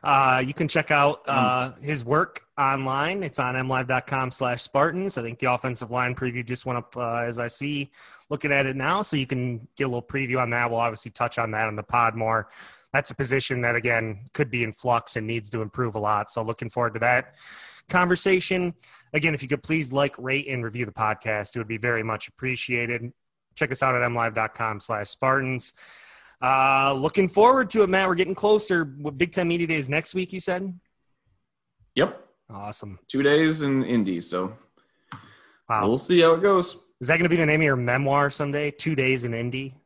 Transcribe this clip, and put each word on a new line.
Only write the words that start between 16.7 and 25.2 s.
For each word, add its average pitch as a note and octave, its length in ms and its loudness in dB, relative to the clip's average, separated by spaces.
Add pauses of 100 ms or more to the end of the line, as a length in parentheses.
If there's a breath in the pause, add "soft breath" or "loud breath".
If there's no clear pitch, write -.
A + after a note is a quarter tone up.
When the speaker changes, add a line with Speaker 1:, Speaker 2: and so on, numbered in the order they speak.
Speaker 1:
forward A#2 240 -2
to A2 60 -4
that B2 340 2 (540 loud breath)
conversation. F3+ 840 2 (380 soft breath)
Again, D#3 220 0
if C3+ 80 -6
you C3 60 -10
could - 160 -2
please D#3 280 -2
like, C#3 240 0
rate, C3 320 -4
and B2+ 160 -4
review A2+ 220 -6
the G#2 60 -12
podcast, G#2+ 640 -4
it - 20 -6
would A2 100 -8
be A2+ 80 -6
very A#2 280 0
much A2 240 -6
appreciated. A#2+ 840 -6 (440)
Check D3 160 0
us C3 100 -2
out C3 140 2
at A#2+ 60 2
M A#2+ 120 0
live A2+ 200 0
dot A2 200 -2
com A2 260 -4
slash G#2 300 -6
Spartans. C3 640 -2 (680 loud breath)